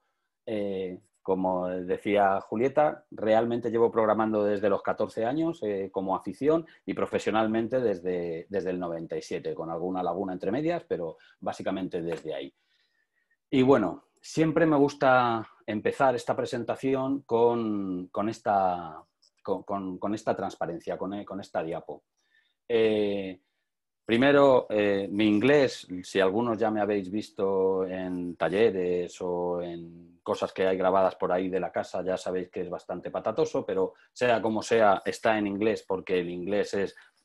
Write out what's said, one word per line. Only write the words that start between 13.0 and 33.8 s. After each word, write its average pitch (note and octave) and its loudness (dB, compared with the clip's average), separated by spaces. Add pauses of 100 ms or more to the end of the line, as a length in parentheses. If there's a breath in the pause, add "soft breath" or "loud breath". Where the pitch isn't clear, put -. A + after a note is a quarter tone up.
Y C3+ 6
bueno, A#2+ 4 (140)
siempre D#3+ 2
me D#3 4
gusta B2+ 4 (200 loud breath)
empezar A#2 2
esta A#2+ -2
presentación C3 -2
con, G#2+ 0
con G#2 -2
esta, F2+ -2 (380)
con, F#2+ -4
con, F#2+ -6
con G2+ -4
esta A2 -2
transparencia, F2+ -6
con, G2 -8
con F#2+ -10
esta - -6
diapo. D#2+ -10 (640)
Eh, G#2 0 (680)
primero, C3+ 6
eh, G2+ 2
mi G#2 2
inglés, B2 4 (160)
si - -4
algunos G#2 2
ya A2 2
me G#2+ 0
habéis G2+ 0
visto F#2+ 0
en F2+ -6
talleres F2+ 0
o F2 -4
en E2+ -12
cosas G2 -4
que F#2+ -2
hay F#2+ 2
grabadas F#2 2
por F#2 -2
ahí F#2 0
de F#2 -2
la F2 -6
casa, G2 -6
ya F#2 -2
sabéis F#2 -4
que G2+ -8
es F2+ -6
bastante F2 -10
patatoso, A2+ -4
pero F#2+ -2 (180 soft breath)